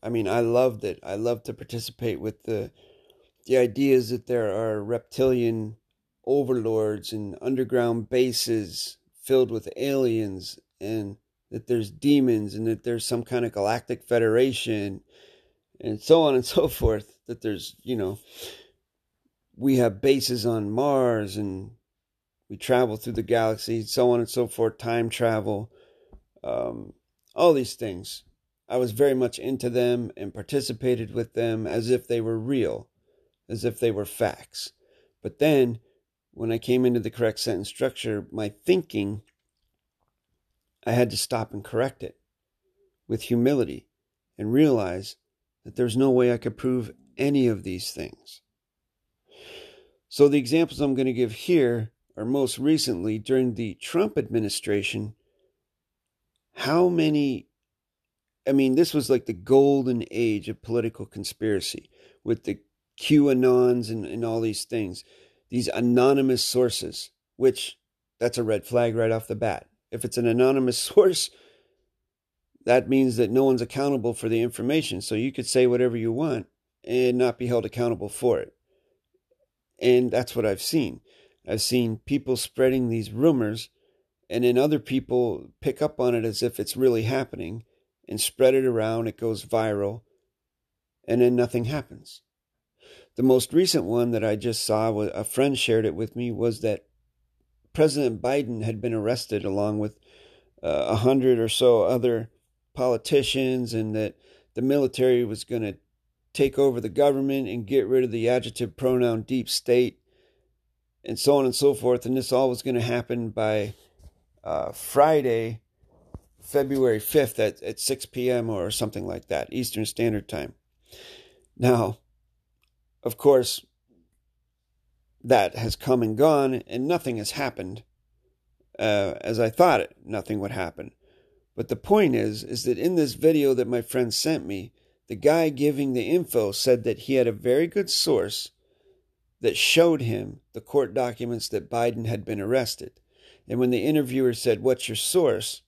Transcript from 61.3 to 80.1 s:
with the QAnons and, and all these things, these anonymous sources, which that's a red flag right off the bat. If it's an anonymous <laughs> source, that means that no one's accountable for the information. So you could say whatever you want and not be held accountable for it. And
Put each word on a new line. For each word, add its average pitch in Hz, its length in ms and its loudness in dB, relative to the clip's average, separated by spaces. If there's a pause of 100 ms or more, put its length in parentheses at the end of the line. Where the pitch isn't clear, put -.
with 113 200 -2
the - 140 -6 (420)
QAnons 127 880 4
and, 113 140 -8
and 113 200 -8
all 113 160 -4
these 110 240 -4
things, 101 400 -6 (460)
these 120 180 -4
anonymous 127 760 2
sources, 120 640 -2 (260)
which - 420 0 (420)
that's 120 180 -2
a 120 60 0
red 107 200 0
flag 120 300 0
right 113 160 2
off 110 160 -2
the 110 80 -6
bat. 107 320 -4 (240)
If 110 140 -8
it's 117 120 -6
an 117 100 2
anonymous 127 520 4
<laughs> - 0 -
source, - 520 4 (1300)
that 123 240 4
means 131 280 2
that 113 140 2
no 127 140 4
one's 131 180 4
accountable 123 520 -2
for 117 140 -6
the 113 120 0
information. 123 600 -2
So - 160 -6
you 127 160 -2
could 123 140 -8
say 127 200 4
whatever 120 300 2
you 113 160 -2
want 127 340 -4 (380)
and 123 340 0
not 123 200 2
be 123 100 -6
held 120 160 0
accountable 110 440 -4
for 113 300 0
it. - 160 -8 (1300)
And 123 300 4